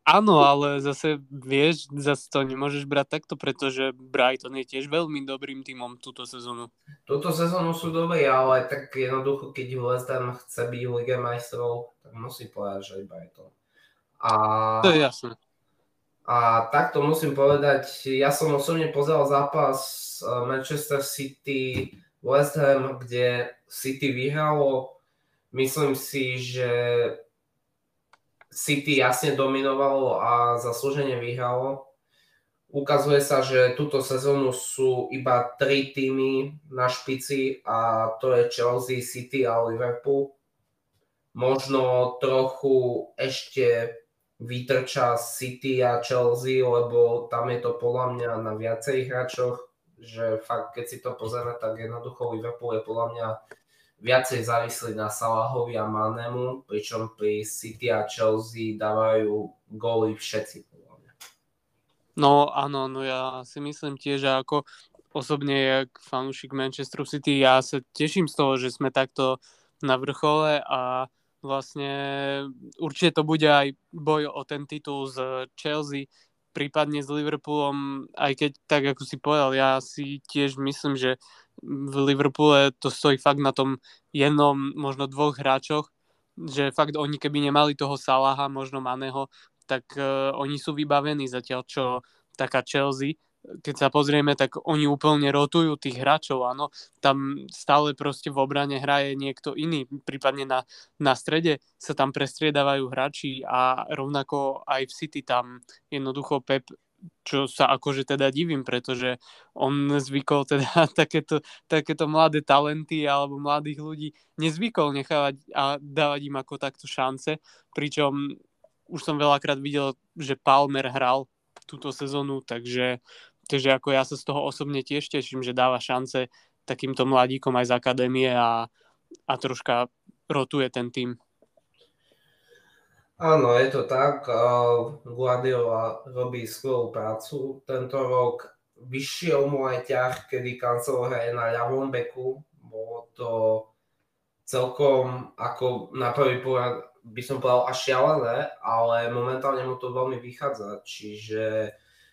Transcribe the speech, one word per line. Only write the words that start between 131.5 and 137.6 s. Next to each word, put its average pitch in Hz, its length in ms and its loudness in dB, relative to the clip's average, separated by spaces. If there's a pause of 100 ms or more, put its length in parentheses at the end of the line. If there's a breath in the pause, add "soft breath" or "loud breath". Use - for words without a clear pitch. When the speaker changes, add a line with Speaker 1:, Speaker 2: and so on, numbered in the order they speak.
Speaker 2:
Áno, 147 400 6
je 131 160 4
to 135 160 -2
tak. 135 400 2
A 117 120 2 (600)
Guardiola 123 1040 0
robí 123 400 -6
skvelú 120 480 -2
prácu. 113 720 -6